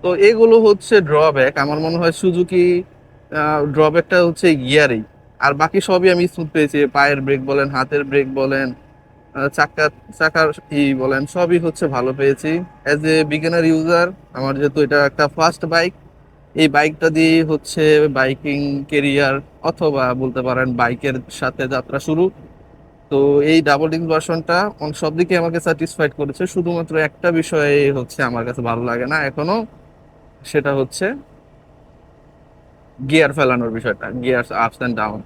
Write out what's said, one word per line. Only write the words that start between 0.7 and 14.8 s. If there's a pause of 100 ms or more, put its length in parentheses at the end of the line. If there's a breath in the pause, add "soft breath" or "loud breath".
ড্রব্যাক।
আমার
মনে
হয়
সুজুকি, (480)
আহ,
ড্রব্যাকটা
হচ্ছে
গিয়ারেই, (360)
আর
বাকি
সবই
আমি
স্মুথ
পেয়েছি।
পায়ের
ব্রেক
বলেন,
হাতের
ব্রেক
বলেন,
আহ,
চাকা, (280)
চাকার (240)
ই
বলেন,
সবই
হচ্ছে
ভালো
পেয়েছি। (260)
As
a
beginner
user, (220)
আমার
যেহেতু